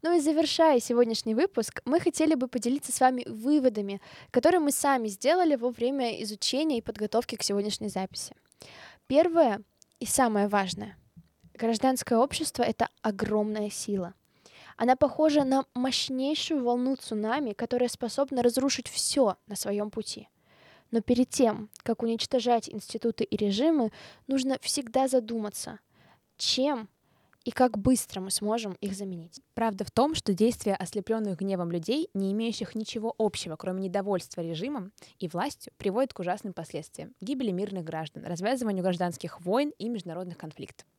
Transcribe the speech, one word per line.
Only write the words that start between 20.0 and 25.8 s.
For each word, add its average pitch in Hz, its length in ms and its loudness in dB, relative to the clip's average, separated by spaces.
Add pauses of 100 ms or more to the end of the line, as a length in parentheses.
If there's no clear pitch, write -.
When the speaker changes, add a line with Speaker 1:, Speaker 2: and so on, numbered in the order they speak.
Speaker 1:
Но 226 120 2
перед 247 280 2
тем, 214 400 0 (140)
как - 180 -2
уничтожать 233 680 0
институты - 560 -4
и - 100 -6
режимы, 226 560 2 (360)
нужно 262 340 0
всегда 262 480 0
задуматься, 220 680 -2 (580)